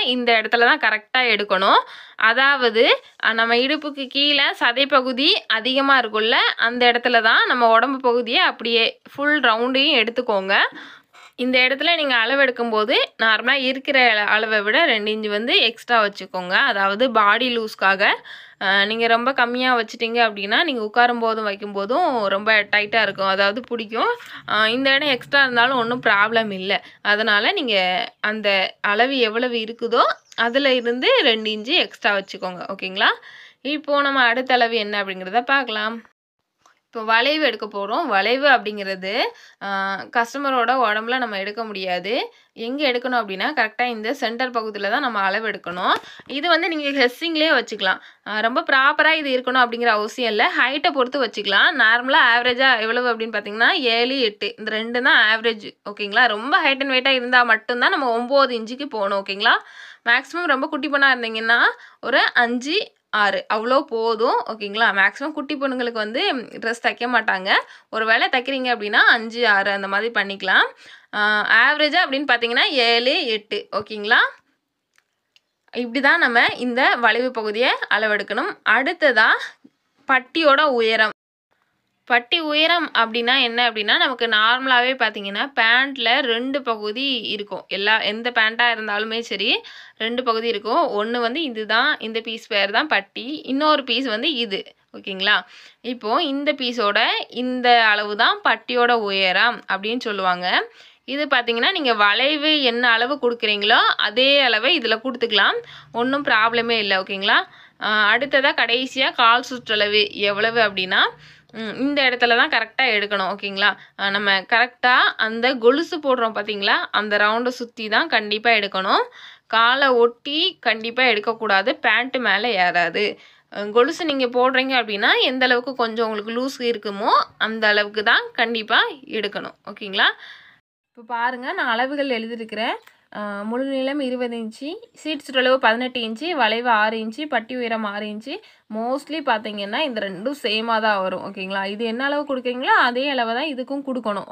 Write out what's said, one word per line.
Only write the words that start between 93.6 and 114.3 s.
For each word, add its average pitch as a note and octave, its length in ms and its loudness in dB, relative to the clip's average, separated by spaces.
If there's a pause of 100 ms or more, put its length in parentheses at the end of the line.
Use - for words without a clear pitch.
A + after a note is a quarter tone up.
பீஸ் B3+ 220 -2
வந்து B3 280 -2
இது. A3+ 420 -6 (220)
ஓகேங்களா? G3 380 0 (440)
இப்போ A#3+ 420 -2
இந்த C#4+ 300 -2
பீஸோட A#3+ 540 0 (220)
இந்த A#3+ 580 2
அளவு G#3 300 0
தான் F4 280 2
பட்டியோட A#3+ 460 0
உயரம் G3+ 720 0 (100)
அப்படின்னு G#3+ 280 -4
சொல்லுவாங்க. G3 680 -2 (340)
இது C#4+ 220 -4
பாத்தீங்கன்னா B3 440 0
நீங்க D4 240 0
வளைவு C#4+ 680 2
என்ன A#3+ 280 2
அளவு B3 320 2
கொடுக்குறீங்களோ A3+ 560 2 (180)
அதே C4 440 2
அளவை B3+ 400 2
இதுல A3+ 240 0
கொடுத்துக்கலாம், A#3+ 560 0 (320)
ஒண்ணும் C4 320 -2
ப்ராப்ளமே A#3 540 2
இல்ல. G3 240 0
ஓகேங்களா? G3+ 360 0 (420)
ஆ, G#3+ 360 2
அடுத்ததா C#4 380 2
கடைசியா C4 580 0
கால் A#3+ 300 4
சுற்றளவு G#3 680 0
எவ்வளவு G#3 480 0
அப்படின்னா, G3 400 0 (540)
ம், G#3+ 220 -10
இந்த C#4+ 260 0
இடத்துல B3 340 2
தான் C#4+ 140 2
கரெக்டா A#3 320 -2
எடுக்கணும். G#3 500 -2
ஓகேங்களா? G3 440 -2 (220)
ஆ, G3 120 -2
நம்ம G3 300 0